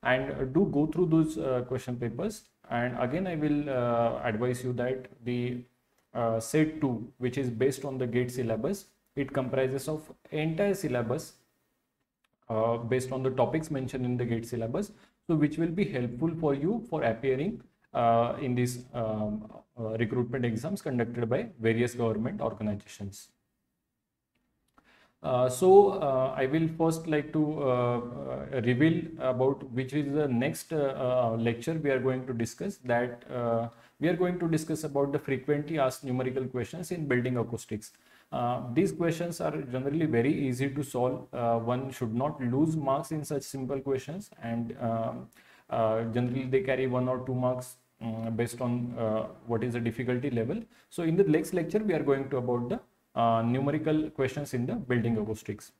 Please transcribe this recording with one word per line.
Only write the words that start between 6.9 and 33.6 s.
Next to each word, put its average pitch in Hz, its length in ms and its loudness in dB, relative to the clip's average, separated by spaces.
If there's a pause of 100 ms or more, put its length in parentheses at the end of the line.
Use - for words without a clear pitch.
which 123 200 -2
is 131 120 0
based 131 360 0
on 135 120 -6
the 127 100 0
gate 123 240 0
syllabus, 120 540 -2 (300)
it 139 180 -4
comprises 131 540 0
of 156 240 -6 (200)
entire 160 420 0
syllabus, 123 600 -2 (1160)
uh, 117 280 2
based 123 340 -2
on 131 120 -4
the 131 80 0
topics 131 400 0
mentioned 131 340 -4
in 123 120 0
the 120 80 0
gate 113 200 -2
syllabus, 123 460 -4 (360)
so 170 80 2
which 147 220 2
will 165 100 0
be 175 180 0
helpful 123 540 -2
for 151 140 2
you 185 360 0
for 151 140 -2
appearing, 131 580 0 (320)
uh, 117 480 4
in 123 140 0
these, 123 380 0
um, 107 580 -4 (280)
uh, 110 180 -4
recruitment 123 480 0
exams 120 360 -2
conducted 120 480 -2
by 147 180 0 (120)
various 113 360 2
government 117 460 0
organizations. 104 880 -6 (1900)
Uh, 127 280 2
so, 190 520 8
uh, 135 340 2
I 131 100 0
will 160 320 2
first 165 280 0
like 151 280 0
to, 151 280 0
uh, 143 40 0
uh, 123 1000 -2
reveal 147 400 4 (160)
about 131 520 2
which 127 220 -4
is 139 200 -2
the 151 140 2
next, 131 440 -2
uh, 139 260 0
uh, 127 400 2
lecture 117 360 0
we 151 180 0
are 131 80 4
going 127 260 0
to 131 80 -6
discuss, 117 520 -4
that, 120 440 0
uh, 117 380 0 (320)